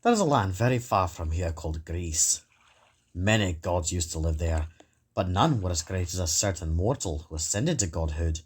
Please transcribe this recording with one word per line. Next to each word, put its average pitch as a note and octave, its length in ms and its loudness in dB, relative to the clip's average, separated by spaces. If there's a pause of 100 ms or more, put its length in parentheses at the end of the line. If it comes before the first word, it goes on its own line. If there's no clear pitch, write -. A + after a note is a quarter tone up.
There A#3+ 100 4
is A3 60 4
a G3+ 60 4
land A#2+ 280 4
very A#2+ 260 2
far G2 280 2
from E2+ 240 -6
here E2+ 200 0
called D#2+ 340 -6
Greece. E2+ 560 -2 (720)
Many G2 400 2
gods F2 380 -2
used F2+ 220 -2
to D#2+ 60 -6
live D#2+ 200 0
there, D#2+ 280 0 (460)
but G2 160 0
none A2+ 320 4
were F2+ 80 -2
as F2 140 -2
great F#2 300 -2
as F2+ 60 -4
a F2+ 60 0
certain E2 500 -2
mortal F2 540 -2
who D#2+ 60 -12
ascended A#2+ 440 -2
to G2+ 80 0
godhood. D#2+ 580 -2